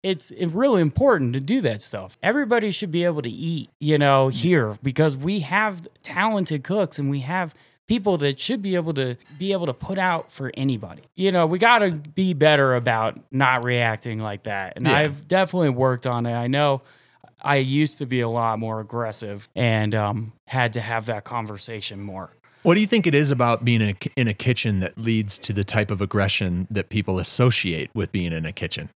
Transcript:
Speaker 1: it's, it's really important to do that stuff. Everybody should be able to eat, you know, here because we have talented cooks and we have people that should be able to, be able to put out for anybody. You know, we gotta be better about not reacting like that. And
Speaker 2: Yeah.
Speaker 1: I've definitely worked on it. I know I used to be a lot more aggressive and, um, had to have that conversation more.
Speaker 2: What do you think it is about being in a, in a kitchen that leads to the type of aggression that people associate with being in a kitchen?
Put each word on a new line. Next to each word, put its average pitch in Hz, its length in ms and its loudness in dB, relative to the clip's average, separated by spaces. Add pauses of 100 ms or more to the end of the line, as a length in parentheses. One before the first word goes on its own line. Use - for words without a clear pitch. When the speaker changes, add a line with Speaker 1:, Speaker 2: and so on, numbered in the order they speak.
Speaker 1:
it's, 190 300 -4
it's 170 200 -2
really 220 300 4
important 156 520 2
to 135 60 -2
do 202 200 0
that 110 200 -2
stuff. - 440 -8
Everybody 226 480 2
should 180 180 -6
be 170 140 0
able 156 180 0
to 120 80 -4
eat, 165 400 -6 (100)
you 151 160 4
know, 139 300 6
here 120 560 2
because 139 340 2
we 175 240 -2
have 180 460 -2 (160)
talented 185 640 -2
cooks 190 340 -2
and 139 100 -2
we 143 120 -2
have 165 340 -6 (320)
people 202 300 2
that 143 240 0
should 226 220 -4
be 190 120 -2
able 165 200 -2
to, 127 220 -2 (220)
be 190 140 -2
able 175 140 -2
to 135 80 -2
put - 240 -8
out 180 340 -2
for 135 220 -6
anybody. 110 480 -4 (120)
You 190 160 0
know, 175 160 4
we 175 140 0
gotta 220 320 6
be 160 420 -2
better 143 400 6
about 117 460 0 (100)
not 127 340 2
reacting 117 540 -2
like 107 260 -6
that. 98 320 -6
And - 120 -2
Speaker 2:
Yeah. 139 80 6
Speaker 1:
I've 143 320 0
definitely 180 400 2
worked 127 380 0
on 120 200 -2
it. 117 80 -2
I 120 140 -2
know 139 340 2 (580)
I 143 160 2
used 139 420 2
to 143 80 -8
be 127 140 -2
a 117 80 0
lot 113 300 0
more 113 220 -4
aggressive 107 760 -8
and, 110 400 2
um, 107 380 -2 (160)
had 120 240 -2
to 117 80 -4
have 110 260 -6
that 110 160 -6
conversation 107 800 -8
more. 95 300 -12 (340)
Speaker 2:
What 170 100 6
do 208 60 4
you 214 80 4
think 208 180 2
it 151 80 2
is 143 160 4
about 120 340 2
being 117 180 4
in 104 80 2
a, - 300 -6
in 120 60 2
a 104 80 -2
kitchen 110 460 0
that - 180 -4
leads 113 420 0
to - 120 -6
the 101 120 0
type 107 280 -2
of 95 80 -4
aggression 95 680 -2
that 101 180 -4
people 98 320 -2
associate 90 720 0
with 98 160 -4
being 87 220 -2
in 80 140 -4
a 78 60 -8
kitchen? - 440 -8